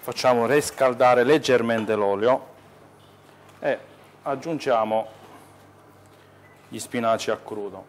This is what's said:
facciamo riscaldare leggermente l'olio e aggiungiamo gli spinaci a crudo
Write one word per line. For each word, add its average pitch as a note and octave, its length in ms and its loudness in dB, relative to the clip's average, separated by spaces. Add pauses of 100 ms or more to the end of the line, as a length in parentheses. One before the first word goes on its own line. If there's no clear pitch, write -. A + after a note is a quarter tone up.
facciamo A#2+ 440 2
riscaldare B2 800 2
leggermente A#2 680 2
l'olio G#2 520 0 (1120)
e C#3 180 -4 (440)
aggiungiamo B2+ 880 -2 (1600)
gli A#2 100 -14
spinaci A2+ 520 -2
a G#2+ 80 -2
crudo G2 500 -12